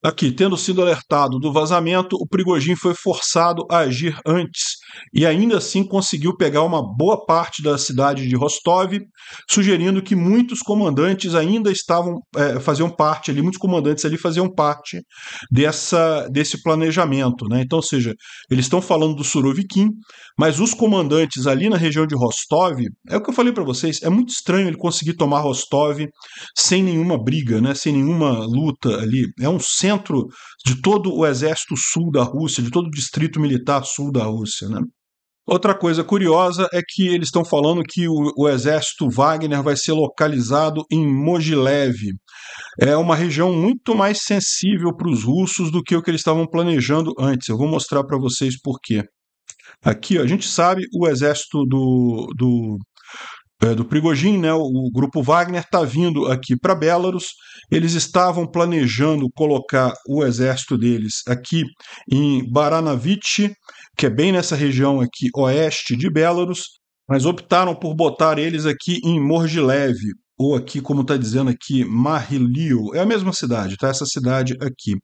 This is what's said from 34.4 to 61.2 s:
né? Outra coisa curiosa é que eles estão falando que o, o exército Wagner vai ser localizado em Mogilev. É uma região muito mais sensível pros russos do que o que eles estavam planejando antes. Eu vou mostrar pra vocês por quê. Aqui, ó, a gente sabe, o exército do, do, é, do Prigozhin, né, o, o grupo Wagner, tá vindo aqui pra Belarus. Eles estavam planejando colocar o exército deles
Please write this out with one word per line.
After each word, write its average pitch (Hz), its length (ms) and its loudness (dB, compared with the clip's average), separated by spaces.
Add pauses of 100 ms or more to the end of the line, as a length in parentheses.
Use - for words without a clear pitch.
né? 107 120 -4 (680)
Outra 180 260 2
coisa 170 300 0
curiosa 180 680 2
é 175 120 0
que - 220 0
eles 175 220 0
estão 170 160 0
falando 160 440 2
que 175 200 -2
o, 151 280 0
o 143 120 2
exército 143 600 0
Wagner 147 540 0
vai 143 140 0
ser - 160 -2
localizado 151 960 0
em 156 160 2
Mogilev. 143 880 2 (840)
É 143 160 4
uma 165 180 2
região 165 380 0
muito 220 420 0
mais 208 280 0
sensível 180 760 0
pros 143 260 -2
russos 165 480 0
do 175 100 0
que 175 140 -2
o 165 80 0
que 175 80 -2
eles 160 120 -2
estavam 160 220 0
planejando 160 760 0
antes. 131 280 0
Eu 113 80 0
vou 139 120 0
mostrar 143 340 -2
pra 139 160 -2
vocês 131 420 -2
por 135 220 -6
quê. 104 220 -2 (800)
Aqui, 170 340 0
ó, 147 40 2
a 123 40 0
gente 170 220 0
sabe, 180 340 2 (160)
o 175 80 2
exército 143 600 0
do, 127 600 2 (100)
do, 117 420 0 (840)
é, 113 120 2
do 117 100 -2
Prigozhin, 156 540 2
né, 160 140 0
o, 160 100 0
o 131 280 -2
grupo 135 320 0
Wagner, 175 480 2
tá 175 140 2
vindo 147 420 0
aqui 127 300 0
pra 190 180 2
Belarus. 175 520 0 (440)
Eles 165 220 0
estavam 175 540 0
planejando 147 880 0
colocar 135 580 0 (160)
o 143 160 0
exército 127 540 0
deles 110 500 0